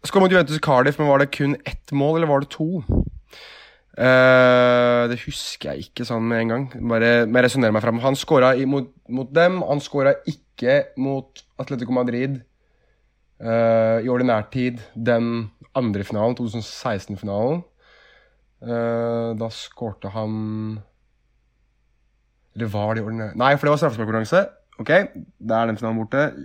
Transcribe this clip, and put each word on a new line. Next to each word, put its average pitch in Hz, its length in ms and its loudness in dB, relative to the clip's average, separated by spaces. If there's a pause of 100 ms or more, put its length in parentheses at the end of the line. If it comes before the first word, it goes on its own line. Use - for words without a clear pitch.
skåret 196 220 2
mot 185 100 4
Juventus 156 240 2
i - 60 -4
Cardiff, 139 360 4
men 151 80 2
var 139 140 4
det 139 100 2
kun 143 240 -2 (100)
ett - 280 -12
mål, 147 240 2
eller 160 140 0
var 139 100 2
det 143 80 -10
to? 165 320 -4 (1120)
Eh, 123 1120 6
det 120 160 -4
husker - 480 -10
jeg 71 160 -10
ikke 120 200 -10
sånn 113 200 -4
med 117 140 0
en 113 100 -2
gang. 131 140 -2 (240)
Bare, 117 220 4 (160)
bare 123 200 4
resonere 120 240 2
meg 107 140 0
frem. 117 180 0
Han 135 160 0
skåret 131 400 4
i, 135 80 0
mot, 135 220 -2 (180)
mot 127 240 -6
dem, 175 320 2
han 147 160 -2
skåret 139 480 0
ikke 139 540 -2 (160)
mot 135 460 -6 (140)
Atletico 123 380 -6
Madrid, 123 460 -2 (960)
eh, 113 640 2
i 123 100 -4
ordinær 123 400 0
tid, 123 300 -4 (120)
den 117 580 -2 (220)
andre 104 300 -2
finalen, 110 320 -2
to 123 120 -6
tusen 110 180 -8
seksten-finalen. 107 960 -6 (1000)
Eh, 117 760 -4
da 113 140 -6
skårte - 600 -12
han, 110 240 -6 (2250)
eller 107 160 -6
var 107 240 -2
det 110 80 -6
i 104 40 -8
ordinær, 113 280 -8
nei, 131 200 4
for 147 120 -2
det 147 80 4
var 147 80 -4
straffesparkkonkurranse. 113 600 0 (360)
Ok, 113 120 -4 (480)
da 113 220 -2
er 113 100 0
den 107 80 -6
finalen 113 240 -4
borte. 139 240 -2 (180)